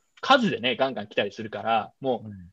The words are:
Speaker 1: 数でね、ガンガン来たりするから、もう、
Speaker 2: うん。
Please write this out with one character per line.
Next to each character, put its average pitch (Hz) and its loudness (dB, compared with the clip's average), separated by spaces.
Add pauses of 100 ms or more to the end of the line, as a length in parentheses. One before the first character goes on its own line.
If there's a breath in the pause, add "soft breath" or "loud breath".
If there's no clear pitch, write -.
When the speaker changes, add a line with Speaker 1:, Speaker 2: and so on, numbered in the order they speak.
(220)
Speaker 1:
数 254 6
で 104 -2
ね、 127 0
ガ 135 2
ン 131 -6
ガ 104 -6
ン 104 -14
来 - -20
た 113 2
り 101 -6
す 110 -10
る 107 -10
か 104 -8
ら、 110 0
も 127 -2
う、 110 -14
Speaker 2:
う - -12
ん。 92 -16